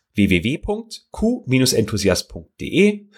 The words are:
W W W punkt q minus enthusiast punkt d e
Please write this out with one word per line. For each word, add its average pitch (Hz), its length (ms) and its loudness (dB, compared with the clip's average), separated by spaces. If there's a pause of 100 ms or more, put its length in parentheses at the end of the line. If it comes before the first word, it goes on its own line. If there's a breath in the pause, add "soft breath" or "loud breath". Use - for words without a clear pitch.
(140)
W 101 160 2
W 90 140 2
W 131 140 -2
punkt - 540 -8
q 226 340 -2
minus 127 280 2
enthusiast 101 540 0
punkt - 320 -18
d - 60 -8
e 208 420 0 (100)